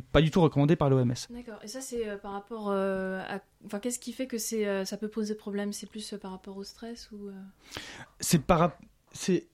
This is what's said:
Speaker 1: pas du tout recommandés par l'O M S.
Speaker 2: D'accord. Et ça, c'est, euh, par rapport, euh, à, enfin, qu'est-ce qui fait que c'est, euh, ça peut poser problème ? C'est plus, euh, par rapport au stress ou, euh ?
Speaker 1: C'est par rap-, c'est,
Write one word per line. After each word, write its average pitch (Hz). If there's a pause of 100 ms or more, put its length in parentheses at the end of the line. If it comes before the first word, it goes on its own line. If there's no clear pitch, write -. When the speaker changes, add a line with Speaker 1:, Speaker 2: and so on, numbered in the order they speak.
(100)
Speaker 1:
pas 147
du 156
tout 190
recommandés 143
par 143
l'O 131
M 123
S. -
Speaker 2:
D'accord. 240
Et 214
ça, 254
c'est, 233
euh, 202
par 202
rapport, 202
euh, 190
à, 196 (280)
enfin, 208
qu'est-ce 240
qui 233
fait 262
que 240
c'est, 214
euh, 196
ça 196
peut 214
poser 214
problème ? 202
C'est 202
plus, 214
euh, 202
par 190
rapport 190
au 196
stress 233
ou, 202
euh ? 196 (840)
Speaker 1:
C'est 151
par 175
rap-, 165 (320)
c'est, -